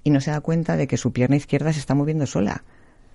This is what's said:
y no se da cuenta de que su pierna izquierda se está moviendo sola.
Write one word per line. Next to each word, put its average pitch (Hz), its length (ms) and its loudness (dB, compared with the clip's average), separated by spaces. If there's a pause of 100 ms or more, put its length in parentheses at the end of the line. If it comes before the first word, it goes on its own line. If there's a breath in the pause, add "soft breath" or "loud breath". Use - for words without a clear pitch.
y 151 60 4
no 143 100 6
se 135 100 -4
da 147 120 -4
cuenta 165 340 0
de 147 100 0
que - 120 -2
su - 160 -2
pierna 127 220 2
izquierda 147 360 0
se 156 60 -2
está 135 160 -2
moviendo 147 320 0
sola. - 380 -2 (500 soft breath)